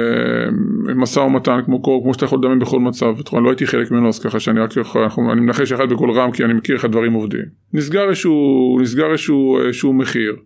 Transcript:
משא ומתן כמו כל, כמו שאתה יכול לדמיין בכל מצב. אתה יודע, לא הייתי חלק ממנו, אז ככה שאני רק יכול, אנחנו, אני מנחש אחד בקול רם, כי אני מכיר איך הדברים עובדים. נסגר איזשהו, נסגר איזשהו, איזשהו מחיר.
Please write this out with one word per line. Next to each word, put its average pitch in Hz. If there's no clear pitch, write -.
משא 127
ומתן 131
כמו 127
כל, 135
כמו 127
שאתה 131
יכול 131
לדמיין 131
בכל 123
מצב. 120
אתה 143
יודע, 120
לא 123
הייתי 131
חלק 120
ממנו, 120
אז 107
ככה 107
שאני 113
רק 110
יכול, 117
אנחנו, 117
אני 117
מנחש 120
אחד 127
בקול 120
רם, 123
כי 123
אני 113
מכיר 113
איך 117
הדברים 113
עובדים. 110
נסגר 151
איזשהו, 139
נסגר 127
איזשהו, 139
איזשהו 123
מחיר. 123